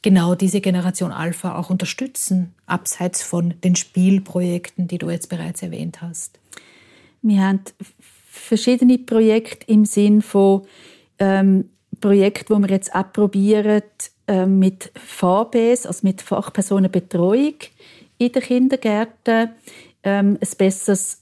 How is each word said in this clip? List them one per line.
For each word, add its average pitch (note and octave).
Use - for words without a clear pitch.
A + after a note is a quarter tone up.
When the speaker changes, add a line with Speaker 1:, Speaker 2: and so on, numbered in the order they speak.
Speaker 1:
genau F3+
diese F#3+
Generation F3+
Alpha E3+
auch F3+
unterstützen, F#3
abseits -
von F3
den F3+
Spielprojekten, F3+
die F3
du E3+
jetzt E3+
bereits E3
erwähnt E3
hast? -
Speaker 2:
Wir G3+
haben F#3+
verschiedene B3
Projekte A3+
im G#3+
Sinn G#3
von, G3
ähm, G3
Projekten, G3+
die G#3
wir G3
jetzt G3
auch F#3+
probieren, G#3
ähm, F#3+
mit F#3+
V F#3+
Bs, A#3
also -
mit F#3+
Fachpersonenbetreuung G3
in A#3+
den B3+
Kindergärten, A3+
ähm, G3+
ein -
besseres F#3+